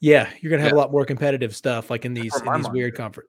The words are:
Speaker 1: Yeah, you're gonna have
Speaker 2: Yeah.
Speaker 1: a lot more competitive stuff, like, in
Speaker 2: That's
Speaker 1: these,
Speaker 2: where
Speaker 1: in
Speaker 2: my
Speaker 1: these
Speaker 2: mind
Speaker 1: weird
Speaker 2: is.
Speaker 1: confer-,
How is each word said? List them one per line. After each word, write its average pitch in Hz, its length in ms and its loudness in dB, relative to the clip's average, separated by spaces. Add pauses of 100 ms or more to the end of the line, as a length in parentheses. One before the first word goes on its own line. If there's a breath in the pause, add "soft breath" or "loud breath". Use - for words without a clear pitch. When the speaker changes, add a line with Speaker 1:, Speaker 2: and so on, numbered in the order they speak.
Speaker 1:
Yeah, 147 280 6 (100)
you're 160 100 -8
gonna 151 120 2
have 147 100 4
Speaker 2:
Yeah. 147 60 6
Speaker 1:
a 147 40 6
lot 139 100 0
more 143 140 2
competitive 131 500 -2
stuff, 120 340 -4
like, 120 160 -6
in 123 80 -6
Speaker 2:
That's 117 100 -6
Speaker 1:
these, 110 100 -6
Speaker 2:
where - 80 -4
Speaker 1:
in 113 40 -12
Speaker 2:
my 135 120 0
Speaker 1:
these 151 80 -2
Speaker 2:
mind 120 100 -6
Speaker 1:
weird 120 180 -2
Speaker 2:
is. - 40 -12
Speaker 1:
confer-, 110 320 -12